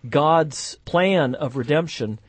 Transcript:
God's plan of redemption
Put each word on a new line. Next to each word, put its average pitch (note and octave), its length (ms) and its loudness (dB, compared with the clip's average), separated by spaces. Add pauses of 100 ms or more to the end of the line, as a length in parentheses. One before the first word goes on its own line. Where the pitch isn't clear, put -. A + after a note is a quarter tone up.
God's D3+ 680 2 (100)
plan F3 500 2
of C3 200 -6
redemption C3 720 -2